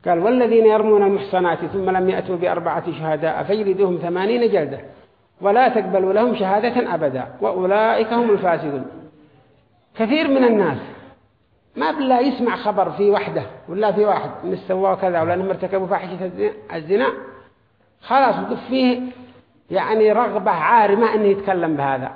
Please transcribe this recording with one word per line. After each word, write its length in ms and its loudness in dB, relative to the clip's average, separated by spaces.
قال: 140 2
"والذين 460 4
يرمون 380 6
المحصنات 640 0
ثم 240 -4
لم 200 0
يأتوا 260 -4
بأربعة 560 -4
شهداء 520 -4
فاجلدوهم 540 0
ثمانين 540 0
جلدة 280 -2
ولا 280 4
تقبلوا 440 0
لهم 220 2
شهادة 600 0
أبدا 320 -4
وأولئك 720 0
هم 160 0
الفاسقون". 560 0
كثير 280 0
من 160 4
الناس 340 2
ما 160 -2
بالله 280 0
يسمع 360 0
خبر 360 -2
في 180 2
وحده 340 -2
ولا 220 -2
في 140 2
واحد 240 0
إن 120 -6
سواه 400 -2
كذا 260 0
ولا 120 0
إنهم 160 -2
ارتكبوا 380 -4
فاحشة 440 -6
الزنا، 340 0
خلاص 340 2
وقف 340 -6
فيه 300 2
يعني 400 2
رغبة 400 0
عارمة 640 4
إنه 120 2
يتكلم 500 2
بهذا 400 -2